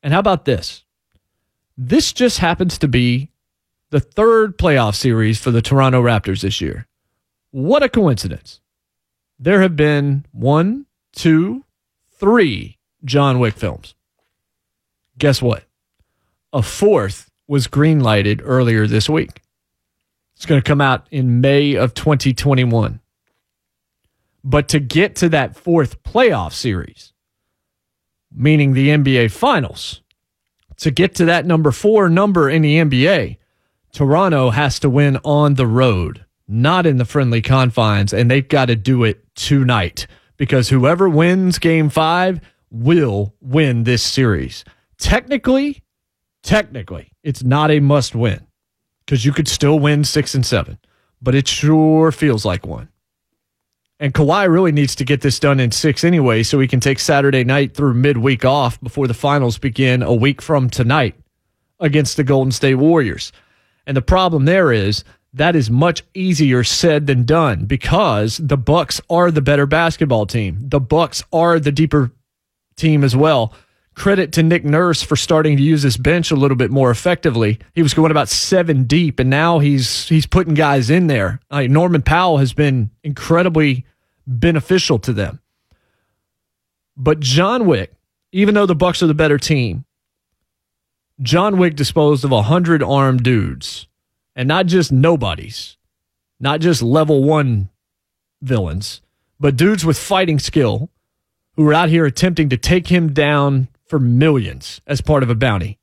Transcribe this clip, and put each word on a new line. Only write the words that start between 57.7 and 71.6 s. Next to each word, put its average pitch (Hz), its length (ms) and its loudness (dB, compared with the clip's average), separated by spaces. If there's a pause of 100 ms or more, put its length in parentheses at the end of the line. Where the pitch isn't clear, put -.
through 139 200 0
midweek 127 500 0
off 131 380 0
before 131 260 -4
the 117 60 -2
finals 139 440 -2
begin 127 440 -2
a 120 120 0
week 135 280 0
from 135 280 0
tonight 127 460 0 (640)
against 147 380 0
the 151 60 0
Golden 131 280 0
State 135 240 0
Warriors. 139 560 0 (540)
And 139 100 -6
the 131 60 0
problem 175 440 0
there 165 280 2
is 104 320 -2 (280)
that 160 220 0
is 120 140 0
much 160 340 0 (100)
easier 147 500 0
said 147 440 0
than 127 160 0
done 135 420 0
because 120 800 -2
the 143 140 -2
Bucks 147 420 -2 (100)
are 175 220 2
the 151 100 0
better 143 240 2
basketball 151 600 0
team. 98 360 -6
The 139 200 -2
Bucks 151 500 -2
are 170 280 2
the 147 120 -2